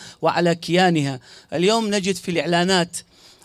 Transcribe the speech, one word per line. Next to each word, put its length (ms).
وعلى 320
كيانها. 640
اليوم 320
نجد 220
في 140
الإعلانات، 640